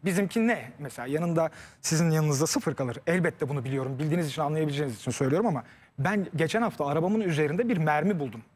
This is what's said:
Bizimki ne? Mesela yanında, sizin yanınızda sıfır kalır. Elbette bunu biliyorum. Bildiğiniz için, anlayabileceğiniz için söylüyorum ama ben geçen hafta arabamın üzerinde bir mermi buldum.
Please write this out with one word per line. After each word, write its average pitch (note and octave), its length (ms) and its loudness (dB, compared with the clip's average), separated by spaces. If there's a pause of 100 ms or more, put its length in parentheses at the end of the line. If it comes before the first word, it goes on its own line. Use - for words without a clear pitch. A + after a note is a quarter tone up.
Bizimki G3+ 420 0
ne? D3 320 -2
Mesela B2+ 280 -10
yanında, D#3+ 420 0 (320)
sizin E3 280 2
yanınızda D#3 380 2
sıfır E3+ 280 0
kalır. B2 220 -4 (100)
Elbette E3 420 0
bunu C#3 140 -4
biliyorum. C3 360 -4
Bildiğiniz D#3 280 0
için, C#3+ 140 -4
anlayabileceğiniz D3 540 0
için B2 160 -6
söylüyorum D3 360 2
ama C#3+ 160 -2 (360)
ben F#3 360 0
geçen D#3+ 260 2
hafta E3+ 240 -2
arabamın E3+ 360 2
üzerinde E3+ 480 2
bir A3+ 80 2
mermi D#3 420 2
buldum. A2+ 220 -6 (140)